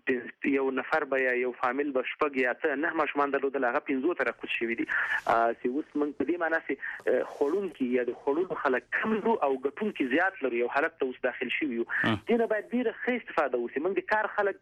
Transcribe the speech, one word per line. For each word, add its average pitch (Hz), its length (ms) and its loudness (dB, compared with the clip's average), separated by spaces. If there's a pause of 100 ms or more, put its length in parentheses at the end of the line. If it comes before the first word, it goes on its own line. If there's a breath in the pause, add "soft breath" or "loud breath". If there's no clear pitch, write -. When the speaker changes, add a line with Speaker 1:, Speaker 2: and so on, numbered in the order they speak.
Speaker 1:
پنځ-، 120 380 -4
یو 135 260 2
نفر 131 320 0
به 135 160 0
یا 131 120 4
یو 123 200 2
فامیل 135 400 0
به 127 120 0
شپږ 139 340 -2
یا 123 160 2
څه، - 120 -4
نهه 156 280 0
ماشومان 147 380 2
درلودل، 135 340 0
هغه 123 140 2
پنځو 143 340 0
ته 139 100 -2
راکوز - 260 -4
شوي 117 260 -2
دي. - 100 -2 (420 loud breath)
آه، 117 240 4
چې - 160 -4
اوس 135 180 -2 (100)
موږ 147 240 0
په 135 60 0
دې 170 140 0
معنا 160 280 0
سي، 135 100 -2 (300 loud breath)
آه، 127 140 4 (120)
خوړونکي 165 480 -2
یا 123 220 2
د 120 80 -2
خوړونکو 156 420 -2
خلک 131 300 0 (180)
کم 220 120 0
لرو 220 200 2
او 139 220 2
ګټونکي 170 540 -2
زیات 175 340 0
لرو، 120 120 0
یو 120 120 2
حالت 143 320 -2
ته 139 60 2
اوس 127 180 -4
داخل 123 260 -2
شوي 131 260 -2
یو. 113 100 0 (180 loud breath)
Speaker 2:
هم. 113 160 2 (100)
Speaker 1:
دې - 20 2
نه 226 140 4
باید 214 240 -2
ډېره 233 240 0 (120)
ښه - 40 2
استفاده 160 480 0
وسي. 120 220 -4
موږ 180 160 0
د 180 40 2
کار 214 280 0
خلک، 202 340 0